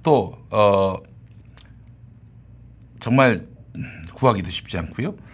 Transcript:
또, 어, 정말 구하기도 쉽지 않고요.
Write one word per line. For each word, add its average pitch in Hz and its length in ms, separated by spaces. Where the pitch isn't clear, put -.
또, 123 340
어, 98 460
정말 120 480
구하기도 98 360
쉽지 - 280
않고요. 85 360